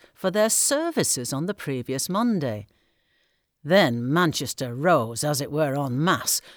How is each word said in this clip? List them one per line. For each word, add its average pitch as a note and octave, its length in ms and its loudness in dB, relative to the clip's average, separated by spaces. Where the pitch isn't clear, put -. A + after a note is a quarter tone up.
for - 160 -4
their G#3+ 200 2
services C#4 840 0
on C#3 140 -2
the G3+ 80 -2
previous C3 560 -6
Monday. F3+ 580 -2
Then C3+ 460 4
Manchester C#3 600 0
rose, C3 480 2
as D3 180 0
it C3+ 100 -6
were, C#3+ 240 0
en C#3 280 0
masse, E3+ 360 0